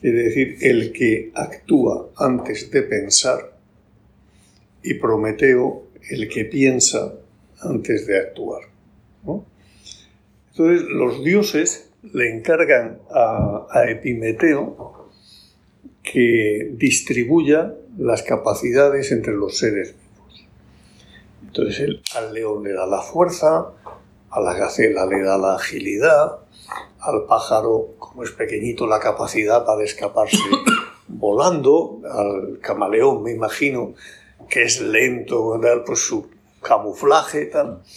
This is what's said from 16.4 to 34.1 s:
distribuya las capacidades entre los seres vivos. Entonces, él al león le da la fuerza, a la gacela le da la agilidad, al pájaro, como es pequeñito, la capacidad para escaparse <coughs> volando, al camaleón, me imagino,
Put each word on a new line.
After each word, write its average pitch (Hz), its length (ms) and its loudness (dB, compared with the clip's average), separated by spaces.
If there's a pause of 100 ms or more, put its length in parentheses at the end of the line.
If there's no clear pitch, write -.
distribuya 143 1000 2 (240)
las 120 260 -2
capacidades 131 920 2
entre 113 200 -2
los 101 240 -4
seres 104 380 -2
vivos. - 500 -20 (1000)
Entonces, - 340 -4
él 104 220 -6 (160)
al 110 160 -6
león 107 300 -4
le 101 100 -4
da 92 120 -2
la 95 160 -2
fuerza, 165 680 0 (580)
a - 120 -2
la 90 120 -2
gacela 95 520 0
le 98 180 0
da 95 140 2
la 95 180 2
agilidad, 120 840 2 (600)
al 127 260 -2
pájaro, 110 720 2
como - 260 -14
es 113 80 -8
pequeñito, 107 540 -4
la 107 140 2
capacidad 113 680 2
para 107 180 2
escaparse 107 540 0 (380)
<coughs> - 320 -8
volando, 156 960 2 (100)
al 101 480 -4
camaleón, 107 640 2
me 117 80 -4
imagino, 113 600 -4 (560)